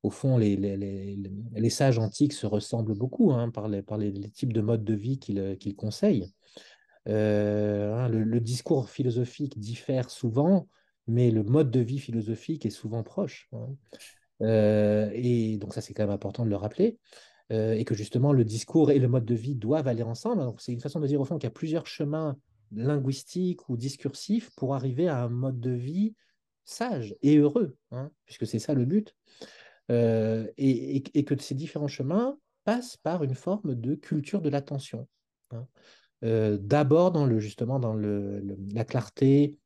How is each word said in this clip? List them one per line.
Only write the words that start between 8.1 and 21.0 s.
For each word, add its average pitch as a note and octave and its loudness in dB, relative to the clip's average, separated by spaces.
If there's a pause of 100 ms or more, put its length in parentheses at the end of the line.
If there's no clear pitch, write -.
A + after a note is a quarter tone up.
le A2+ 2
discours B2+ -2
philosophique B2 -4
diffère A#2 -4
souvent, C#3+ 2 (400)
mais A#2 4
le A2 2
mode B2+ 4
de B2+ 4
vie B2+ 0
philosophique A#2 -4
est G#2 2
souvent A2 -6
proche, - -8
hein. A#2 -10 (720)
Euh, G#2+ 4
et A#2 0
donc G2+ -8
ça, A2+ -4
c'est - -14
quand G#2+ -2
même G2+ 0
important G2+ -4
de A2+ 0
le G2+ 0
rappeler, G3 0 (540)
euh, A2 0
et A2 0
que A#2 -2
justement, B2+ 2
le B2 6
discours B2+ 2
et C#3 6
le B2+ 4
mode A#2+ 2
de A#2 0
vie B2 -4
doivent C3 0
aller A#2+ 0
ensemble. D3+ -2
Donc, A2+ -6
c'est B2 -8
une A#2+ -6
façon D3+ -6
de D3 -2